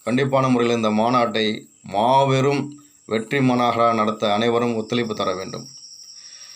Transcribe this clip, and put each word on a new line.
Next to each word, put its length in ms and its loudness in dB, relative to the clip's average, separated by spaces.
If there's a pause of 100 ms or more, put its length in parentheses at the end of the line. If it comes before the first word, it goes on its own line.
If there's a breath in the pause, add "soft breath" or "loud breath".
கண்டிப்பான 440 0
முறையில் 280 2
இந்த 140 0
மாநாட்டை 540 0 (420)
மாபெரும் 760 2 (460 loud breath)
வெற்றி 320 -2
மாநாடாக 540 2
நடத்த 380 0
அனைவரும் 440 0
ஒத்துழைப்பு 400 -4
தர 180 -2
வேண்டும். 320 -12 (880 loud breath)